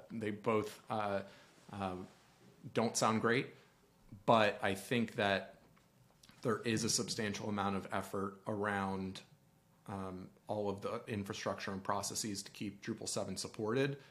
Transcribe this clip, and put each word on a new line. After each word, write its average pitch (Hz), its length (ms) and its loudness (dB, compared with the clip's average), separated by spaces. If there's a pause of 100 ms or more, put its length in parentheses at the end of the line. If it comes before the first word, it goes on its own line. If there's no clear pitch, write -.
(100)
they 110 200 -4
both, 104 600 0
uh, 104 320 0 (500)
um, 95 340 -4 (680)
don't 113 220 2
sound 110 260 6
great, 117 260 2 (800)
but 110 360 8
I 98 120 2
think 113 420 0
that 101 400 2 (880)
there 107 160 2
is 110 260 0
a 107 60 2
substantial 107 580 -2
amount 101 280 2
of 92 140 -4
effort 98 560 -4
around, 98 760 -2 (640)
um, 95 400 -8 (180)
all 107 220 -2
of 101 140 -2
the 104 240 -4
infrastructure 101 680 -4
and 95 100 -6
processes 101 600 -2
to - 100 -16
keep 101 320 -8
Drupal 107 240 -6
seven 98 280 -2
supported. 131 600 0 (140)